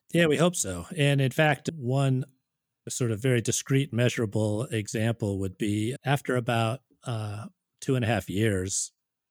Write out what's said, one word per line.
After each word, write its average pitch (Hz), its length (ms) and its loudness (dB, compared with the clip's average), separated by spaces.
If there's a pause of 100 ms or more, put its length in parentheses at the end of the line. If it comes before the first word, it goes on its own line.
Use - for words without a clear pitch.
(140)
Yeah, 170 140 4
we 143 100 2
hope 175 180 2
so. 87 300 -6 (100)
And 143 240 4
in 131 120 2
fact, 151 440 2
one 135 500 0 (640)
sort 117 240 -2
of 101 100 -2
very 123 200 2
discrete, 135 500 0
measurable 110 720 0
example 110 760 -2
would 95 180 -6
be 107 380 -2 (100)
after 135 300 0
about, 117 460 0 (240)
uh, 107 420 -6 (340)
two 135 140 0
and 123 100 0
a - 20 2
half 110 220 0
years, 95 600 0 (400)